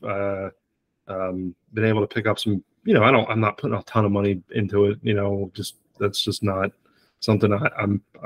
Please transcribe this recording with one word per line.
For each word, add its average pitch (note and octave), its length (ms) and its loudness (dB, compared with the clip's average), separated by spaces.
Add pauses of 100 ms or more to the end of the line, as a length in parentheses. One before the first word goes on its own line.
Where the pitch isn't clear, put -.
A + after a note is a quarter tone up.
uh, G2 460 -4 (580)
um, F#2 480 -6 (180)
been A2 120 2
able A2 160 4
to G2+ 120 0
pick - 140 -2
up G#2 120 0
some, G#2 240 -2 (200)
you A3 100 2
know, A#2 100 6
I B2+ 80 6
don't, A2+ 180 2
I'm A2 100 -2
not G#2+ 180 0
putting A2+ 200 -4
a F#2+ 60 -8
ton A2 200 0
of G2+ 80 2
money G2+ 300 0 (100)
into G2+ 340 2
it, G#2 160 0
you A2+ 120 0
know, G2+ 400 -2
just, - 220 -10 (240)
that's G2+ 220 -2
just - 220 -4
not F#2+ 280 -2 (500)
something G#2+ 320 2
I, A#2+ 240 0
I'm, G2+ 240 -2 (240)